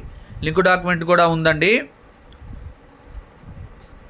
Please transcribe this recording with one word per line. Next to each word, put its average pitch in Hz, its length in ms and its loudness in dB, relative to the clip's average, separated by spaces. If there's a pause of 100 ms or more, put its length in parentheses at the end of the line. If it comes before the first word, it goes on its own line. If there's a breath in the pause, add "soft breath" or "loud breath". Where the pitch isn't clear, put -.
(480 loud breath)
లింక్ 160 220 0
డాక్యుమెంట్ 175 420 0
కూడా 170 240 6
ఉందండి. 160 360 2 (2500)